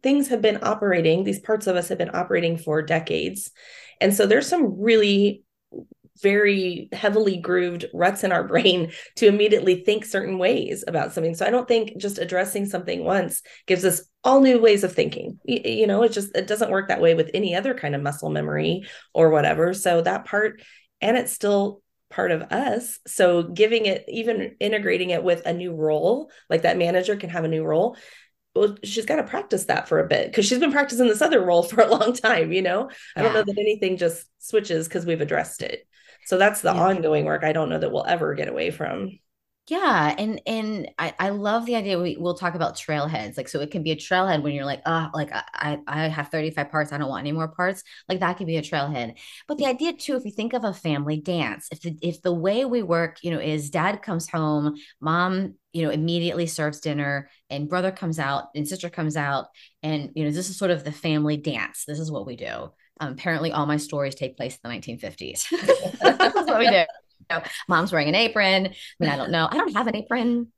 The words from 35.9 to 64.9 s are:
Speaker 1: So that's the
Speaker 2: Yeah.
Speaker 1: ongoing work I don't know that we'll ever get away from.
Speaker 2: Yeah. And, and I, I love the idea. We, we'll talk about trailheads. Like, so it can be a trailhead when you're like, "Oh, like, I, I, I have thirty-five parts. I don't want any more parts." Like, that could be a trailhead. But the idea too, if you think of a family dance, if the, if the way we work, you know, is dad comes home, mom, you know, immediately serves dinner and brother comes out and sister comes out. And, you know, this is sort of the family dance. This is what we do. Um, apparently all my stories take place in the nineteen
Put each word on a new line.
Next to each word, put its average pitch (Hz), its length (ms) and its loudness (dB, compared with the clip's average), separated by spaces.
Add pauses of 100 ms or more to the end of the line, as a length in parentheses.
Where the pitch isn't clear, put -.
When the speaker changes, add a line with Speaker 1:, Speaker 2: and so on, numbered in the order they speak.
Speaker 1:
So 185 120 0
that's 208 240 4
the 170 120 2
Speaker 2:
Yeah. 175 100 2
Speaker 1:
ongoing 156 420 2
work 151 180 -2
I 156 100 2
don't 160 160 0
know 160 100 -2
that - 120 -2
we'll - 160 -2
ever 156 260 0
get 143 140 -4
away - 240 -4
from. - 480 -8 (480)
Speaker 2:
Yeah. 254 480 2
And, 214 300 -6
and 214 540 -6
I, 160 180 -6
I 190 120 -2
love 208 360 -2
the 240 100 -2
idea. 196 240 -2
We, 175 180 -2
we'll 175 180 -2
talk 175 180 -6
about 165 220 -4
trailheads. 147 600 -6
Like, 131 120 -8
so 139 140 -4
it 147 100 -8
can 175 100 -6
be 156 80 -4
a 156 60 0
trailhead 180 480 0
when 147 100 -2
you're 139 120 -6
like, 139 200 -6
"Oh, 165 260 0
like, 147 220 -4
I, - 100 -6 (120)
I, 147 320 -4
I 151 200 -2
have 156 220 -4
thirty-five 156 400 -4
parts. 151 220 -2
I 143 80 -6
don't 139 100 -2
want 127 120 -6
any 143 100 -4
more 160 160 -2
parts." 185 360 -4 (240)
Like, 185 120 -2
that 180 180 -2
could 190 80 -8
be 160 120 -2
a 151 40 -2
trailhead. 143 560 -4 (300)
But 294 100 -6
the 277 80 -2
idea 285 280 -2
too, 294 240 -6
if 247 60 -6
you 214 80 -8
think 226 220 -4
of 247 100 -2
a 208 100 -2
family 151 460 -4
dance, 151 520 -4
if 156 100 -16
the, 165 220 -8
if 170 180 -6
the 180 120 0
way 196 320 0
we 240 180 -2
work, 165 400 -2
you 170 80 -4
know, 156 80 -2
is 151 320 -4
dad 190 320 0
comes 170 260 -6
home, 151 460 0 (260)
mom, 185 540 -2 (180)
you 170 80 -4
know, 156 80 0
immediately 170 560 -2
serves 151 340 -4
dinner 143 480 -4 (220)
and 143 180 -6
brother 180 240 -2
comes 170 280 -6
out 139 340 -2
and 147 140 -6
sister 175 240 -8
comes 156 260 -4
out. 139 300 -2 (340)
And, 151 340 -4
you 156 100 -2
know, 147 60 0
this 180 180 -4
is 185 100 -12
sort 190 120 0
of 151 120 -2
the 151 80 -8
family 151 460 0
dance. 143 500 -6
This 151 120 -8
is 160 120 -6
what 143 160 -8
we 123 80 -12
do. - 360 -10 (280)
Um, 139 140 -8
apparently 160 380 -4
all 151 140 -2
my 147 120 0
stories 143 380 -4
take 131 220 -8
place 131 160 -6
in - 100 -20
the 117 60 -10
nineteen 117 300 -12